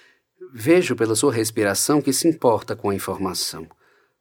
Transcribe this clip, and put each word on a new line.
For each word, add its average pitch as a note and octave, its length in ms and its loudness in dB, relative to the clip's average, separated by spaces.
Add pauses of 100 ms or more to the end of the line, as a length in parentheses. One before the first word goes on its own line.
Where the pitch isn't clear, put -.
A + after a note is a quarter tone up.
(520)
Vejo C#3+ 420 2
pela A2+ 220 0
sua C#3 160 2
respiração A2 680 0
que C#3+ 120 0
se E3+ 160 0
importa A2+ 480 0
com G2+ 140 -2
a G2 40 0
informação. F2+ 720 -6 (540)